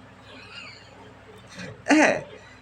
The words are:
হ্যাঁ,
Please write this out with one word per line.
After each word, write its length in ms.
হ্যাঁ, 360